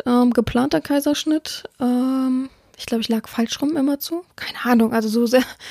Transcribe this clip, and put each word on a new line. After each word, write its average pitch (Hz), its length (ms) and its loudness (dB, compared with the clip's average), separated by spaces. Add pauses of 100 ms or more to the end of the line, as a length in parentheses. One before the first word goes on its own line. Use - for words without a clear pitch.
Ähm, 247 260 4
geplanter 254 480 0
Kaiserschnitt. 294 840 -2 (160)
Ähm, 262 680 0 (300)
ich - 80 -14
glaub, 226 140 -2
ich 226 80 -6
lag 226 200 -2
falsch - 320 -4
rum 302 160 0
immer 285 220 0
zu. 339 260 -8 (120)
Keine - 280 -10
Ahnung, 233 280 4
also 220 160 0
so 233 180 2
sehr 254 160 6 (280)